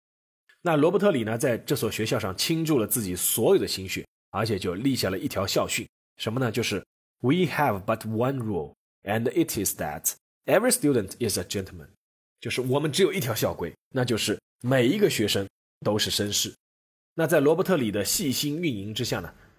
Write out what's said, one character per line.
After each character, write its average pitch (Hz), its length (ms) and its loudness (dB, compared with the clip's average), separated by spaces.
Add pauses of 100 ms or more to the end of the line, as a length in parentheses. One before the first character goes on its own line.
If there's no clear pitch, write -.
(600)
那 170 160 2
罗 143 140 6
伯 196 100 2
特 202 100 6
里 127 140 2
呢， 110 140 -2
在 120 180 2
这 - 180 -4
所 120 160 0
学 107 140 -2
校 120 140 0
上 98 180 -4
倾 165 260 0
注 156 160 4
了 104 80 2
自 117 160 -2
己 90 140 -4
所 131 400 4
有 139 40 2
的 98 60 0
心 95 220 -6
血， 87 180 -8 (240)
而 104 140 -2
且 107 140 0
就 92 160 -2
立 123 200 0
下 113 160 0
了 95 80 -2
一 - 80 -4
条 95 200 -2
校 101 200 0
训， - 220 -6 (300)
什 - 140 -4
么 123 60 -4
呢？ 123 140 0
就 117 100 0
是 101 220 -4 (360)
“We 165 260 4
have 120 380 0
but 113 220 -2
one 120 320 0
rule, 92 360 -4 (300)
and 113 260 0
it 160 220 0
is - 280 -2
that 78 320 -4 (340)
every 202 240 4
student 123 480 2
is 104 200 -2
a 90 60 -4
gentleman”， 90 440 -8 (520)
就 117 100 -8
是 123 120 -2
我 131 180 0
们 156 100 0
只 185 120 2
有 156 100 4
一 185 80 -2
条 120 120 -2
校 104 220 -2
规， 85 180 -6 (180)
那 127 140 0
就 117 120 2
是 101 240 -2 (220)
每 135 260 4
一 220 100 2
个 202 100 4
学 107 200 0
生 98 180 0 (380)
都 107 120 2
是 98 140 -2
绅 101 220 -2
士。 - 200 -2 (600)
那 160 120 0
在 160 120 4
罗 143 160 6
伯 175 80 2
特 180 140 2
里 113 160 0
的 101 120 -2
细 135 280 0
心 147 280 -2
运 160 140 -2
营 101 180 -8
之 117 120 -4
下 113 160 -2
呢， 85 120 -10 (260)